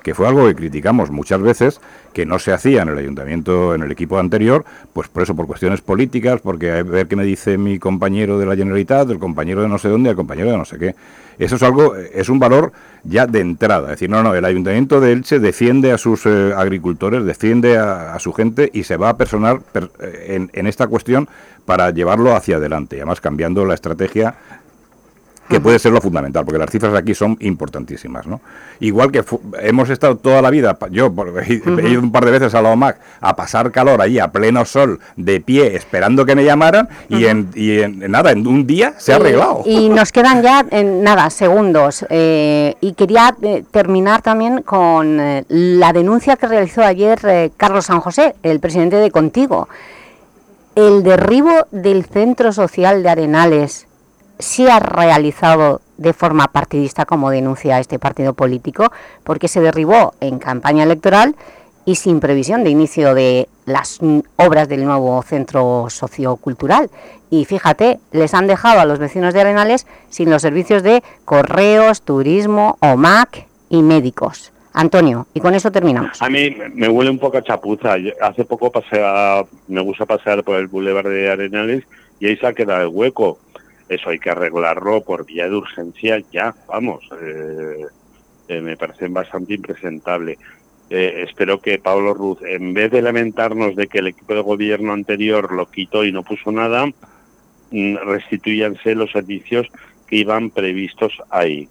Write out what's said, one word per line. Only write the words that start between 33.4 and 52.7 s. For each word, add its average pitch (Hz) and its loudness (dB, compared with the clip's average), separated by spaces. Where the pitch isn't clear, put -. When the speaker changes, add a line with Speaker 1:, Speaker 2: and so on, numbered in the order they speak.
Speaker 1:
calor 127 4
allí 110 2
a 85 0
pleno 113 2
sol, 131 0
de 92 0
pie, 127 2
esperando 104 0
que 135 2
me 139 4
llamaran, 160 4
y 110 -2
Speaker 2:
Ujú. 113 4
Speaker 1:
en, 107 0
y 107 0
en 98 -4
nada, 151 4
en 110 2
un 131 2
día 208 0
se - 0
ha 135 6
Speaker 2:
Y, 143 4
Speaker 1:
arreglado. 143 2
Speaker 2:
y 220 4
nos 214 4
quedan 247 4
ya, 269 6
en 202 2
nada, 190 4
segundos, 175 2
eh, 151 2
y 190 -2
quería, 226 4
eh, 208 -2
terminar 196 2
también 226 0
con, 160 2
eh, 143 -2
la 175 4
denuncia 220 2
que 262 -2
realizó 220 0
ayer, 208 2
eh, 175 2
Carlos 196 0
San 175 2
José, 262 0
el 156 0
presidente 175 0
de 208 4
Contigo. 160 0
El 208 6
derribo 220 4
del 190 0
centro 233 0
social 190 2